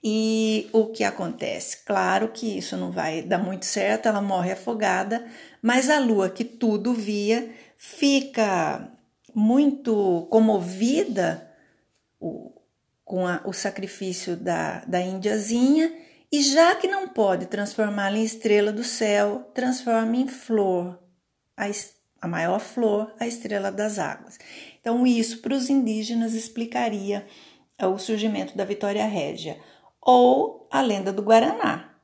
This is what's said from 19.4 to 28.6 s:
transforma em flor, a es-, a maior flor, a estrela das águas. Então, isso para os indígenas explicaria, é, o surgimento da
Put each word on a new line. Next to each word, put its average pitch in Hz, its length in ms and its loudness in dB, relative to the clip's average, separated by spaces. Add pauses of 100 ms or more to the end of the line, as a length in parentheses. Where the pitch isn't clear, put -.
transforma 240 640 0
em 262 100 0
flor, 185 720 -2 (580)
a 202 120 -4
es-, - 260 -8 (260)
a 175 60 -10
maior 170 320 -2
flor, 220 640 -2
a 233 60 -4
estrela 202 440 -4
das 208 300 -4
águas. - 360 -8 (440)
Então, 240 260 2
isso 233 340 2
para 269 140 -2
os 254 160 -2
indígenas 226 640 0
explicaria, 220 880 -4 (540)
é, 190 80 -2
o 190 120 0
surgimento 208 580 -2
da 196 80 -2